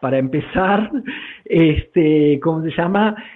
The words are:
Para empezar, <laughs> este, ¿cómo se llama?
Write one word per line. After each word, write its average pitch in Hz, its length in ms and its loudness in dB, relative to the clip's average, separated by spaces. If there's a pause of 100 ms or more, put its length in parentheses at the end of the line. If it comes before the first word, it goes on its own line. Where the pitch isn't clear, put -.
Para 135 160 -2
empezar, 156 760 0 (280)
<laughs> - 260 -18
este, 156 960 2
¿cómo 160 220 -2
se 160 80 -4
llama? 202 440 0 (220)